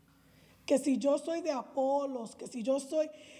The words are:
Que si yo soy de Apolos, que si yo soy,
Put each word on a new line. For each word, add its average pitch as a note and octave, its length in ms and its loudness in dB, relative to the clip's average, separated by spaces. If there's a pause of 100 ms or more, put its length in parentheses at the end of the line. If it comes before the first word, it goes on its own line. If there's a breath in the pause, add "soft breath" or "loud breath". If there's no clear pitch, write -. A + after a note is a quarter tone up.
(680 soft breath)
Que C#4 120 6
si C4+ 200 2
yo C#4 200 4
soy E4 220 -4
de E4 120 0
Apolos, C4+ 840 -2
que - 140 -12
si A#3 160 -8
yo C4 160 2
soy, D#4 280 0 (320 loud breath)